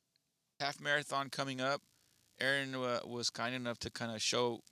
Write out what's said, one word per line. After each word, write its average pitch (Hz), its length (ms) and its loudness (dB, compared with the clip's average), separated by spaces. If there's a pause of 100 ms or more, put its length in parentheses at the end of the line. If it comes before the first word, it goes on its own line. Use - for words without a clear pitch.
(600)
half 143 180 -2
marathon 143 500 0
coming 135 300 -2
up, 135 220 2 (580)
Aaron 135 400 2
wa-, 123 260 2
was 117 240 -2
kind 117 240 0
enough 120 260 -2
to 117 100 -6
kinda 117 300 -4
show 120 420 2 (100)